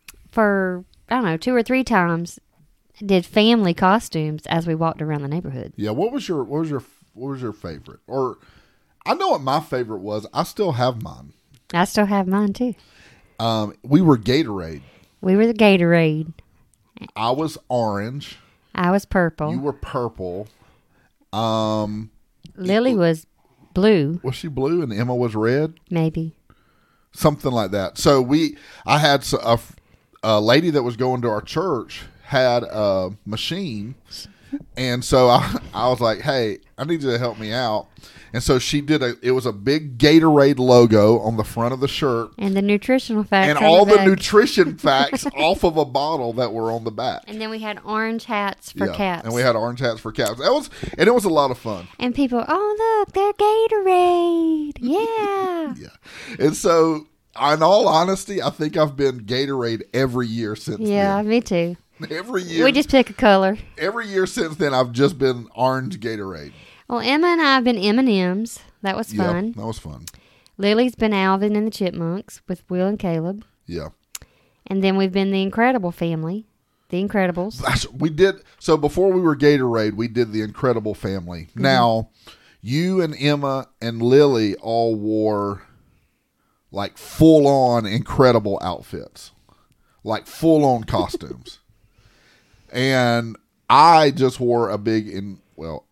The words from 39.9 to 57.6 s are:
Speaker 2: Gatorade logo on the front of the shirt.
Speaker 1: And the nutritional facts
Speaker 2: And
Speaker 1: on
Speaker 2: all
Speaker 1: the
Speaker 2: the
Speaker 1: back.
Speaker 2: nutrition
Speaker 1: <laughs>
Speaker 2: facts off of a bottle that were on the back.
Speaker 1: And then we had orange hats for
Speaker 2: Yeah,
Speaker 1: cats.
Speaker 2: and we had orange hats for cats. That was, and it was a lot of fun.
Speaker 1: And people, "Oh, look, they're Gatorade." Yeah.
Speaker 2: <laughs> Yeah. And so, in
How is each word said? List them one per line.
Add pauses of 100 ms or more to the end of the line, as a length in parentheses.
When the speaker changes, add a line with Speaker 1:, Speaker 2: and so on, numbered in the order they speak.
Speaker 2:
Gatorade
logo
on
the
front
of
the
shirt.
Speaker 1:
And
the
nutritional
facts
Speaker 2:
And
Speaker 1:
on
Speaker 2:
all
Speaker 1:
the
Speaker 2:
the
Speaker 1:
back.
Speaker 2:
nutrition
Speaker 1:
<laughs>
Speaker 2:
facts (120)
off
of
a
bottle
that
were
on
the
back.
Speaker 1:
And
then
we
had
orange
hats
for
Speaker 2:
Yeah,
Speaker 1:
cats.
Speaker 2:
and
we
had
orange
hats
for
cats.
That
was, (300)
and
it
was
a
lot
of
fun. (140)
Speaker 1:
And
people,
"Oh,
look,
they're
Gatorade."
Yeah.
Speaker 2:
<laughs>
Yeah. (500)
And
so, (340)
in